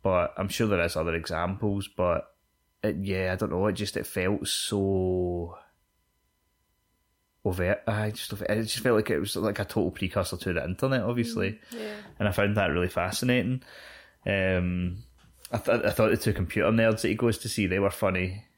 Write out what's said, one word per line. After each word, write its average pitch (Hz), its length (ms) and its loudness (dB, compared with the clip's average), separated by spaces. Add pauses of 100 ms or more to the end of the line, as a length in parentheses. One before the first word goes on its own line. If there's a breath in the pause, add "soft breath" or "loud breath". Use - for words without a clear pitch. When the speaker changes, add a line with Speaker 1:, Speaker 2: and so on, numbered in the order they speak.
Speaker 1:
But 90 340 2
I'm 98 120 -2
sure 113 180 0
there 98 160 2
is - 140 -2
other 82 180 0
examples, 95 720 -2
but - 460 0 (480)
it, 95 140 0
yeah, 92 360 -2
I 95 40 0
don't 101 140 -2
know, 95 180 2
it 101 40 2
just, 101 240 -4
it - 100 -4
felt 90 400 0
so 92 1080 0 (1900 loud breath)
overt. 92 420 0
I 107 240 0
just, - 240 -10
it 107 300 -2
just - 160 -4
felt 120 160 4
like 107 140 2
it 76 80 2
was, 98 180 -4
like, 104 220 0
a 104 60 -2
total 90 260 0
precursor 92 460 -2
to 92 160 -4
the 78 120 -2
internet, 123 380 -2
obviously. 117 500 -2 (200 loud breath)
Speaker 2:
Mm, 233 80 -12
yeah. 208 140 -8 (240 loud breath)
Speaker 1:
And 104 100 0
I 92 40 2
found 101 240 2
that 98 140 2
really 87 180 2
fascinating. 123 760 0 (640 loud breath)
Um, 90 720 0 (520)
I, 113 80 -2
th-, 117 260 2
I 101 60 2
thought 110 200 4
the 110 80 4
two 107 160 2
computer 90 360 2
nerds 113 320 4
that - 60 0
he 98 60 2
goes 117 240 2
to - 100 -8
see, 104 180 0
they 92 120 2
were 98 120 4
funny. 92 540 -2 (140)